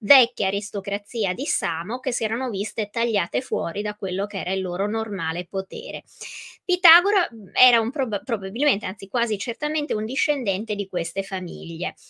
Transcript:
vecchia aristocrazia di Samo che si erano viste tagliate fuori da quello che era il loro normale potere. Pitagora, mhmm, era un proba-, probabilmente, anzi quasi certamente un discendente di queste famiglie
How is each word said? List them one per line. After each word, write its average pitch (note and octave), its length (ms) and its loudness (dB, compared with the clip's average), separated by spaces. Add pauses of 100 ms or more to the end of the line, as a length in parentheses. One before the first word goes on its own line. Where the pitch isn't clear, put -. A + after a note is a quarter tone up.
vecchia A#3 480 4
aristocrazia G3+ 840 -2
di B3+ 120 -4
Samo F3 540 -2
che B3+ 120 -2
si A3 120 -2
erano A#3+ 260 -2
viste G#3 400 -4
tagliate A3+ 500 0
fuori F#3+ 420 -2
da G#3 120 -4
quello F#3+ 320 -2
che G3+ 140 -8
era E3+ 120 -2
il G3 100 0
loro F#3 260 0
normale F#3 580 -2
potere. - 580 -6 (600)
Pitagora, F4 640 6
mhmm, A3 240 -14
era B3 260 8
un A3 100 2
proba-, A#3 300 -2
probabilmente, G#3+ 640 0
anzi G3 220 -8
quasi A3+ 300 0
certamente D4 560 -2
un G#3+ 100 0
discendente A3 680 0
di G3+ 140 -2
queste F3+ 340 -2
famiglie E3 720 -6 (160)